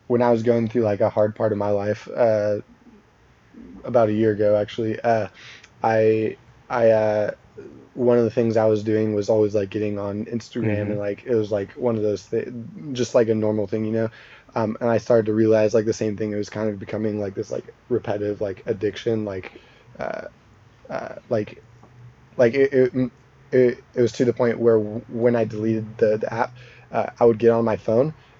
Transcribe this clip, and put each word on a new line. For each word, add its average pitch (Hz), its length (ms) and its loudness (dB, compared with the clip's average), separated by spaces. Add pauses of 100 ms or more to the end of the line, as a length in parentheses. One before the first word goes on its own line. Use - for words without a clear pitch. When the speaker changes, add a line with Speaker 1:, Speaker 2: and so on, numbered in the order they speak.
Speaker 1:
when 120 140 2
I 120 100 4
was 113 120 0
going 117 260 2
through, 117 140 0
like, 104 180 0
a 107 80 4
hard 107 260 0
part 110 160 0
of 101 60 -2
my 104 140 -2
life, 104 440 -4
uh, 107 420 2 (1300)
about 117 260 4
a 107 40 0
year 107 180 2
ago, 104 240 2
actually, 107 460 -2
uh, 113 260 0 (560)
I, 110 540 2 (320)
I, 117 220 4
uh, 107 400 2 (640)
one 120 220 4
of 120 60 4
the 110 80 0
things 113 260 0
I 110 80 4
was 107 180 2
doing 107 300 0
was 104 160 -2
always, 107 260 2
like, 98 140 -2
getting 104 300 -4
on 101 260 -6
Instagram 117 380 -8 (180)
Speaker 2:
Mm-hmm. 104 100 -4
Speaker 1:
and, 104 80 -4
like, 101 260 -6
it 123 100 0
was, 104 160 -2
like, 101 220 -4
one 120 220 -2
of 107 80 -4
those 104 200 -2
thi-, - 280 -6 (420)
just, 120 220 -2
like, 117 140 4
a 110 60 2
normal 107 320 -2
thing, 110 180 -4
you 107 60 -4
know? 113 180 -2 (460)
Um, 110 260 -2
and 120 80 0
I 113 80 4
started 113 300 2
to 107 60 0
realize, 110 400 4
like, 110 120 2
the 110 80 0
same 107 240 -4
thing. 107 140 -4
It 104 40 -6
was 104 140 -8
kind 107 200 -4
of 101 100 -6
becoming, 107 400 -4
like, 98 160 -6
this, - 160 -8
like, - 140 -8 (240)
repetitive, 104 520 -4
like, 98 240 -6
addiction, 110 600 -4
like, 95 260 -10 (480)
uh, 50 240 -8 (680)
uh, - 260 -10 (140)
like, 107 320 -4 (760)
like, 123 180 4
it, 139 180 2
it, 127 220 2
m-, 127 160 -2 (400)
it, 123 260 4 (180)
it 127 60 2
was 113 120 2
to 131 120 0
the 117 80 2
point 117 260 0
where 113 180 6
w-, 107 320 -4
when 120 260 2
I 117 80 2
deleted 110 540 -4
the, 107 200 4
the 110 160 -6
app, - 220 -4 (360)
uh, 117 160 -2 (120)
I 120 60 4
would 117 140 4
get 117 120 4
on 117 140 2
my 107 120 0
phone 127 360 0 (260)